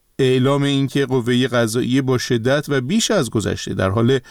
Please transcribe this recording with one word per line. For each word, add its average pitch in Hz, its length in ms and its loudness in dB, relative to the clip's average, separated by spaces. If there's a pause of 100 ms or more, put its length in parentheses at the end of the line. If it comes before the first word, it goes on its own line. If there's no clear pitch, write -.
(180)
اعلام 131 440 2
اینکه 139 440 0
قوه 123 420 0
قضاییه 120 540 0
با 127 160 0
شدت 127 500 0
و 143 120 0
بیش 180 300 -2
از 165 200 0
گذشته 95 440 -4
در 95 160 0
حال 117 280 2 (120)